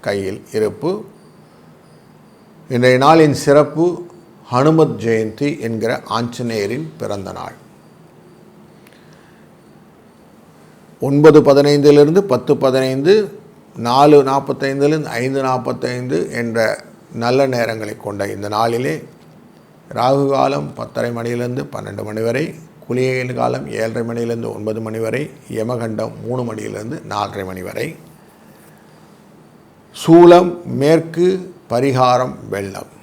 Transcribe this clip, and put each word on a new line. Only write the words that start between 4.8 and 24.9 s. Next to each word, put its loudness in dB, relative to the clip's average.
ஜெயந்தி -2
என்கிற -4
ஆஞ்சநேயரின் -4
பிறந்த -8
நாள். -14
ஒன்பது 8
பதினைந்திலிருந்து 4
பத்து 0
பதினைந்து, 0
நாலு 6
நாற்பத்தைந்திலிருந்து -2
ஐந்து -4
நாற்பத்தைந்து -4
என்ற -4
நல்ல 2
நேரங்களை -4
கொண்ட -6
இந்த -10
நாளிலே -2
ராகு 2
காலம் -2
பத்தரை -6
மணியிலிருந்து -6
பன்னெண்டு -10
மணி -8
வரை, -2
குளியல் -4
காலம் -4
ஏழரை -4
மணியிலிருந்து -6
ஒன்பது -6
மணி -8